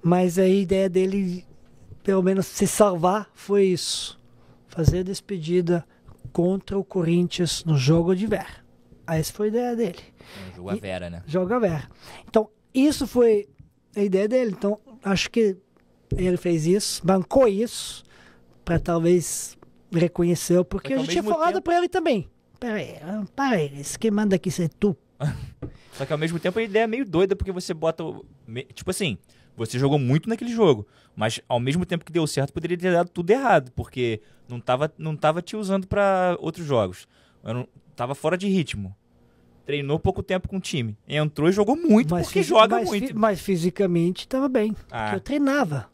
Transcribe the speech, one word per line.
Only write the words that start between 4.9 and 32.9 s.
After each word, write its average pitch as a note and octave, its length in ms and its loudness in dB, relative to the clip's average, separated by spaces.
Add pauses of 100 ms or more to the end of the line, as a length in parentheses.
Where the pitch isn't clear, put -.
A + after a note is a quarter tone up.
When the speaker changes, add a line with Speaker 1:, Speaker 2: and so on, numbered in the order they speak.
Speaker 1:
a F#3 40 -2
despedida F3 800 -2 (480)
contra F#3+ 460 -2
o F#3+ 60 -4
Corinthians F3 800 0
no D#3 100 2
jogo E3 400 4
de G3+ 120 -4
Vera. - 340 -4 (460)
Essa D#3+ 260 -2
foi G#3 140 -4
a - 20 0
ideia A#3+ 260 -2
dele. G#3 240 -4 (520)
Speaker 2:
É, F2+ 40 -20
jogo F2+ 140 -12
a G2+ 60 -2
Speaker 1:
E - 40 -8
Speaker 2:
Vera, F#2 300 -8
né? E2+ 160 -12
Speaker 1:
jogo F3+ 300 -2
a B3+ 40 0
Vera. E3+ 300 -2 (400)
Então, A3 200 0 (220)
isso C4+ 360 2
foi A3 420 4 (460)
a G3+ 80 -2
ideia G3+ 240 2
dele. B3 280 0
Então, G#3 240 -4 (240)
acho G3 260 0
que G#3 280 2 (600)
ele F3+ 200 0
fez E3+ 280 0
isso, F#3 400 0
bancou F#3+ 420 4
isso, - 560 -4 (600)
pra E3+ 140 0
talvez E3+ 800 0 (360)
reconhecer, F3 720 2
porque - 240 -8
Speaker 2:
Só - 0 -
que C4+ 40 0
Speaker 1:
a C4 40 0
Speaker 2:
ao C4 60 0
Speaker 1:
gente E4 80 -4
tinha F4 120 0
Speaker 2:
mesmo C4 140 0
Speaker 1:
falado E4+ 160 2
Speaker 2:
tempo F#4 100 -2
Speaker 1:
pra E4+ 140 2
ele F4 100 2
também. D#4+ 420 -2 (300)
"Pera A3+ 160 -4
aí, D#3+ 260 -8
ah, G3 220 -8 (100)
para C4+ 220 0
aí, C#3+ 240 -2
esse - 180 -10
que A3 140 0
manda G3+ 240 2
aqui, F3 160 -2
cê F3 120 -2
é D#3+ 40 0 (100)
tu." G3+ 180 2 (240)
Speaker 2:
<laughs> - 720 -8
Só C3+ 120 -8
que - 60 -6
ao D3+ 80 -2
mesmo E3 200 -2
tempo F#3 200 -2
a A3 40 0
ideia A3 200 2
é A#3 40 2
meio A#3+ 180 -2
doida, F#3+ 300 2
porque F#3+ 160 -6
você F3 220 -6
bota D#3+ 300 -2
o C3+ 220 -10 (200)
me-, A#2 280 -10
tipo - 180 -10
assim, D#3 260 -2 (380)
você A#2 240 -4
jogou C#3 180 2
muito C#3 300 2
naquele A#3 240 -4
jogo, E3 340 4 (300)
mas A2 320 -2
ao A#2+ 140 -2
mesmo D#3 240 0
tempo E3+ 180 -6
que - 80 -20
deu D#3 160 0
certo, C#3 260 -2
poderia F3 240 -6
ter F3+ 140 0